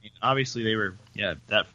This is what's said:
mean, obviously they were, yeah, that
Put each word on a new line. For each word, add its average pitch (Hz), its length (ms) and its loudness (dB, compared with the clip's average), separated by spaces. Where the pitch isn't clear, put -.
mean, 107 120 -20
obviously 127 400 0
they 110 140 2
were, 98 180 -2
yeah, 95 220 -4
that 104 260 2